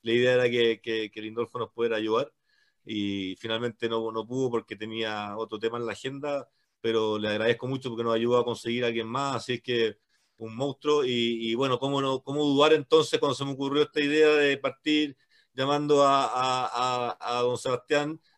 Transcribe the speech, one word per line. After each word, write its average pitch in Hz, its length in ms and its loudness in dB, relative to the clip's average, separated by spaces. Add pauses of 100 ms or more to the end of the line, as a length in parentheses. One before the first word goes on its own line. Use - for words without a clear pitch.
la 113 120 0
idea 123 200 6
era 123 160 4
que, 117 320 2
que, 110 300 -4
que 110 100 -12
Lindolfo 113 380 -6
nos 107 100 -4
pudiera 117 280 -2
ayudar, 110 360 0 (500)
y 101 520 -4
finalmente 113 520 -6
no, 113 240 -2
no 110 140 -4
pudo 127 240 -2
porque 113 260 -4
tenía 107 640 -6
otro 110 220 -8
tema 113 180 -2
en 120 80 -6
la 113 60 -4
agenda, 139 580 -8 (320)
pero 110 380 0
le 107 80 -4
agradezco 113 400 0
mucho 131 220 -6
porque 117 140 -6
nos 117 120 0
ayudó 120 240 2
a 117 60 0
conseguir 120 380 -4
a 120 40 0
alguien 113 180 -4
más, 135 300 -4
así 123 180 -6
es 117 80 -6
que 113 360 0 (400)
un 113 180 -14
monstruo, 143 500 0
y, 117 460 0
y - 20 0
bueno, 127 240 0
cómo 139 240 -2
no, 135 220 -2
cómo 143 220 -4
dudar 143 280 6
entonces 151 460 4
cuando 143 160 2
se 139 100 -4
me 139 60 -6
ocurrió 139 320 0
esta 151 180 -2
idea 151 280 4
de 143 280 4
partir 143 580 -2 (380)
llamando 143 500 2
a, 139 200 4
a, 123 960 -2
a, 120 180 -4
a 123 40 0
don 123 160 0
Sebastián, 147 640 -2 (160)